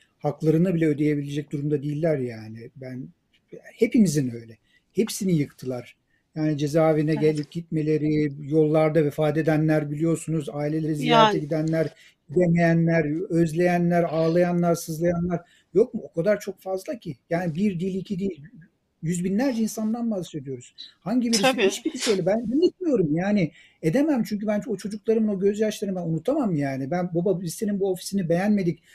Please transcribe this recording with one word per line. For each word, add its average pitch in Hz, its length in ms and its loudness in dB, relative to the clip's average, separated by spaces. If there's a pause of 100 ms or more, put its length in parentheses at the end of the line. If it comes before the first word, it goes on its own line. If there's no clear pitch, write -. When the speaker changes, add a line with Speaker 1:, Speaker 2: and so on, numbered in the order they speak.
(180)
Speaker 1:
haklarını 160 560 2
bile 160 120 2
ödeyebilecek 147 680 0
durumda 147 300 -2
değiller 147 360 -2
yani. 113 580 -10
Ben, 131 320 -12 (540)
hepimizin 170 720 2
öyle. 113 240 -16 (340)
Hepsini 196 400 -2
yıktılar. 127 640 -4 (380)
Yani 156 240 -2
cezaevine 156 520 2
Speaker 2:
Evet. 151 100 0
Speaker 1:
gelip 151 300 0
gitmeleri, 151 920 0
yollarda 156 640 4
vefat 147 340 0
edenler 156 520 2
biliyorsunuz, 156 600 -2
aileleri 156 420 -4
ziyarete 214 420 4
Speaker 2:
Yani. 151 80 -4
Speaker 1:
gidenler, 160 500 -2 (340)
gidemeyenler, 165 1000 2
özleyenler, 175 720 2
ağlayanlar, 170 720 2
sızlayanlar. 170 680 -2 (340)
Yok 226 200 4
mu? 220 100 -8
O - 80 -18
kadar 202 280 0
çok - 200 -12
fazla 190 380 -8
ki. 147 180 -12 (140)
Yani 170 240 -2
bir 185 260 -2
değil, 185 140 -4
iki 190 240 -6
değil. 196 240 -6 (600)
Yüz 175 220 -2
binlerce 226 380 0
insandan 220 480 -4
bahsediyoruz. 143 640 -8 (260)
Hangi 240 280 0
birisi? 226 140 2
Speaker 2:
Tabii. 254 260 4
Speaker 1:
Hiçbirisi - 420 -2
öyle. 185 160 0
Ben 208 120 2 (160)
unutmuyorum 269 640 0
yani. 190 340 2 (320)
Edemem 254 400 2
çünkü 208 240 -6
ben 208 200 -2
o 208 100 -4
çocuklarımın 220 520 -2
o 196 120 -2
gözyaşlarını 202 560 0
ben 175 60 -6
unutamam 175 540 0
yani. 135 340 -2
Ben, 175 240 -2
"Baba 175 260 0
biz 170 140 -6
senin 202 260 -4
bu 196 100 0
ofisini 185 380 -4
beğenmedik. 185 540 0 (120)